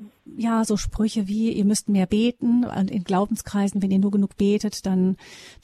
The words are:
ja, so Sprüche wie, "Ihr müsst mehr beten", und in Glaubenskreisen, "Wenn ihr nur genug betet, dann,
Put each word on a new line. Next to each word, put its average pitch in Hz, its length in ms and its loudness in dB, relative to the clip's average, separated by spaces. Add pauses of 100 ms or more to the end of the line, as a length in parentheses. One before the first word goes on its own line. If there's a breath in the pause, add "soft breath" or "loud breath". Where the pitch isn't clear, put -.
(380)
ja, 226 260 0
so 214 140 0
Sprüche 214 500 -2
wie, 220 240 0
"Ihr 202 140 0
müsst 208 240 0
mehr 196 160 2
beten", 240 600 2
und 190 260 -2
in 208 120 -4
Glaubenskreisen, 202 800 -2
"Wenn 190 80 0
ihr 190 100 2
nur 202 120 2
genug 196 260 0
betet, 202 480 0
dann, 185 320 0 (460 loud breath)